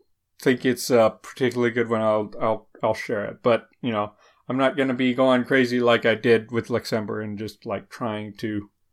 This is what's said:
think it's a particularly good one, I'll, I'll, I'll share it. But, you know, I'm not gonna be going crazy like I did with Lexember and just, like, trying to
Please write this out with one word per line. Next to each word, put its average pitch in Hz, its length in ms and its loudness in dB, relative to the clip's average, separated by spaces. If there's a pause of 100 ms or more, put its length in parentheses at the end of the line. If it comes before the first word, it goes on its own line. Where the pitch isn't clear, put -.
(380)
think 127 260 0
it's 123 260 -2
a 110 320 4
particularly 120 500 -2
good 117 180 -2
one, 113 100 0
I'll, 107 400 0
I'll, 110 280 -2 (140)
I'll 110 120 0
share 104 300 -6
it. 107 180 -10
But, 117 260 2 (140)
you 123 100 -2
know, 107 220 -2 (340)
I'm 127 80 -4
not 131 200 0
gonna 135 180 0
be 127 200 0
going 127 300 4
crazy 123 360 2
like 120 260 4
I 113 80 4
did 113 360 2
with 117 180 -4
Lexember 110 540 -4
and 107 160 -8
just, 107 280 -12
like, 98 240 -8
trying 107 480 -8
to 107 320 -6 (220)